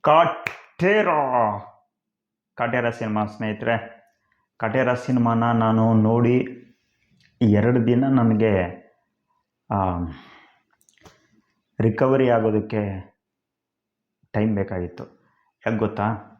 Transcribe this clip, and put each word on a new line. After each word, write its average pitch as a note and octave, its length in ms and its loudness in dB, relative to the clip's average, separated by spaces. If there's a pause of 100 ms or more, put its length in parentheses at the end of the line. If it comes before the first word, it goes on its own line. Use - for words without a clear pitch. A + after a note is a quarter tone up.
ಕಾಟೇರ, E3+ 1040 0 (1500)
ಕಾಟೇರ A#2+ 320 -2
ಸಿನಿಮಾ G#2+ 360 -4
ಸ್ನೇಹಿತರೆ. A2 520 -4 (800)
ಕಾಟೇರ B2 360 0
ಸಿನಿಮಾನ A#2 580 0
ನಾನು A2+ 420 2
ನೋಡಿ A#2+ 540 2 (920)
ಎರಡು A2 460 4
ದಿನ B2 180 2
ನನಗೆ, A2+ 480 2 (1160)
ಆ, F#2 280 -2 (1800)
ರಿಕವರಿ C3 500 2
ಆಗೋದಕ್ಕೆ G#2+ 840 -2 (1160)
ಟೈಮ್ G#2+ 240 0
ಬೇಕಾಗಿತ್ತು. F#2 480 -6 (640)
ಯಾಕೆ A2+ 100 -2
ಗೊತ್ತಾ? G#2+ 400 -2 (220)